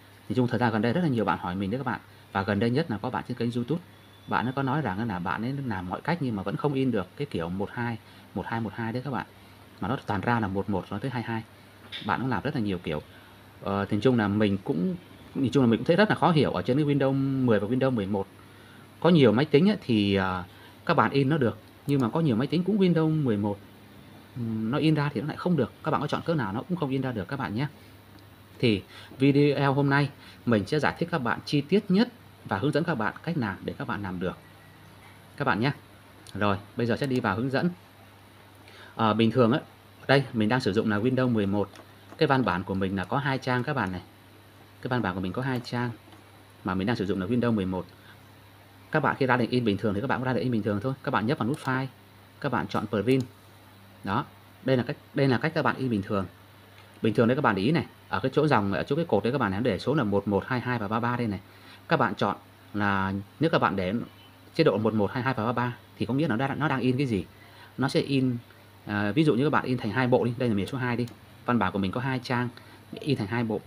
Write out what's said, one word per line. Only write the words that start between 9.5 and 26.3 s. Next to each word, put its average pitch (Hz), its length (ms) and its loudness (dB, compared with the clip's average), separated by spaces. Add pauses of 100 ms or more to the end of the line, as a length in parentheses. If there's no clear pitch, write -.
mà 92 80 -6
nó 127 80 -2 (100)
toàn 101 140 -2
ra 120 200 2
là 104 80 0
một 95 220 -4
một 90 200 -2
nó 101 80 -6
tới 135 120 -6
hai 120 120 -6
hai. 113 200 -6 (640)
Bạn 101 140 -2
cũng 131 100 -2
làm 104 120 -2
rất 143 120 -4
là 131 60 -2
nhiều 98 180 -2
kiểu. 78 240 -6 (600)
Ờ, 98 280 -2
nhìn 104 100 0
chung 123 180 4
là 104 100 2
mình 101 360 2
cũng, 175 320 -2 (380)
nhìn 131 180 0
chung 139 100 4
là 123 40 6
mình 113 120 4
cũng 123 80 -4
thấy 170 100 4
rất 214 140 4
là 120 60 0
khó 160 140 2
hiểu 139 220 4
ở 90 100 -2
trên 123 140 0
cái 151 100 2
Windows 135 580 0
mười 110 160 4
và 101 80 -4
Windows 131 220 2
mười 107 160 -2
một. 98 200 -2 (720)
Có 165 100 4
nhiều 139 220 8
máy 123 120 4
tính 156 240 6
ấy, 214 80 2 (100)
thì, 101 280 4
à, 92 300 0 (420)
các 170 80 2
bạn 113 160 4
in 139 180 2
nó 160 100 2
được, 117 200 2 (280)
nhưng 143 140 2
mà 117 80 2
có 160 120 0
nhiều 139 160 2
máy 131 100 0
tính 175 180 -2
cũng 202 140 0
Windows 160 460 4
mười 113 120 2
một, 101 220 -2 (760)
ừm, 113 340 -4
nó 147 80 0
in 160 160 4
ra 147 200 0
thì 107 60 -2
nó 143 60 -6
lại - 100 -6
không 180 200 0
được. 120 160 0 (120)
Các 156 60 -2
bạn 131 100 0
có 143 60 -2
chọn - 180 -2
cỡ 165 100 0